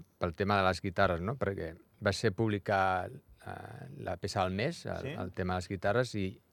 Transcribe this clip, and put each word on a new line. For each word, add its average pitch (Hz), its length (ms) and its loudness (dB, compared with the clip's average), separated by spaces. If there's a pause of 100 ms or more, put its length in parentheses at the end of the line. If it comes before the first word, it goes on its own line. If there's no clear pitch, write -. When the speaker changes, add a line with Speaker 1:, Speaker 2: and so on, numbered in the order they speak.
(180)
Speaker 1:
pel 87 160 -2
tema 101 280 2
de 92 60 6
les 92 140 2
guitarres, 92 400 2
no? 110 160 -2
Perquè 90 360 -4 (320)
va 101 80 4
ser 110 200 2
publicar, 98 760 2
eh, - 800 -14 (120)
la 90 180 -4
peça 98 260 0
del 92 100 2
mes, 135 320 -2
el, 87 160 -4
Speaker 2:
Sí? - 80 -6
Speaker 1:
el 95 220 -6
tema 90 240 -2
de - 40 0
les 90 100 -8
guitarres, 104 460 2
i, 98 240 -2 (140)